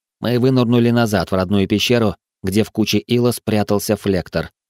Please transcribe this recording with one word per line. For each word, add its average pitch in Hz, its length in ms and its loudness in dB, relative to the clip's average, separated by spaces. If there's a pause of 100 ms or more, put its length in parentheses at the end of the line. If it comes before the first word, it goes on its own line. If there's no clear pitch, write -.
(200)
Мы 120 180 -2
вынырнули 120 520 2
назад 107 400 0
в - 40 0
родную 95 340 0
пещеру, 107 480 0 (260)
где 98 220 0
в - 60 -6
куче 107 280 -2
ила 120 320 0
спрятался 104 640 -2
флектор, 87 540 -4 (200)